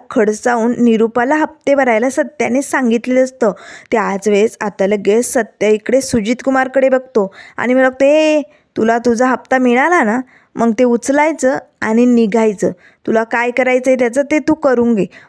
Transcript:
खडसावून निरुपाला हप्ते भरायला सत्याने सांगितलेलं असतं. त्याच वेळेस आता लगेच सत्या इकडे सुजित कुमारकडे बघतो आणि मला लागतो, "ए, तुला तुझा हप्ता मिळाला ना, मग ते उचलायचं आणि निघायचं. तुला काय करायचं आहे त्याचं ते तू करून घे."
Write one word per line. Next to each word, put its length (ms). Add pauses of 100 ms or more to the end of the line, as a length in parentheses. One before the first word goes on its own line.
खडसावून 680
निरुपाला 580
हप्ते 400
भरायला 340
सत्याने 520
सांगितलेलं 600
असतं. 280 (400)
त्याच 360
वेळेस 340
आता 260
लगेच 460
सत्या 360
इकडे 320
सुजित 340 (100)
कुमारकडे 440
बघतो 440 (240)
आणि 160
मला 100
लागतो, 220
"ए, 360 (360)
तुला 200
तुझा 280
हप्ता 320
मिळाला 460
ना, 180 (340)
मग 240
ते 40
उचलायचं 760 (240)
आणि 240
निघायचं. 680 (360)
तुला 160
काय 280
करायचं 400
आहे 80
त्याचं 220
ते 180
तू 140
करून 420
घे." 100 (240)